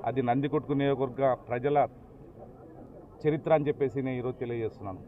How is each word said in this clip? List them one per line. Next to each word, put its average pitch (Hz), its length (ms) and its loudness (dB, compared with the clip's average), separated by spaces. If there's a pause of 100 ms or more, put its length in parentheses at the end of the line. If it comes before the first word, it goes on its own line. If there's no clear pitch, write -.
అది 123 200 0
నందికొట్కూరు 139 540 2
నియోజకవర్గ 135 500 2 (160)
ప్రజల 123 280 2 (1500)
చరిత్ర 156 340 0
అని 143 120 2
చెప్పేసి 139 380 0
నేను 127 140 -4
ఈరోజు 123 220 -4
తెలియజేస్తున్నాను. 107 640 -6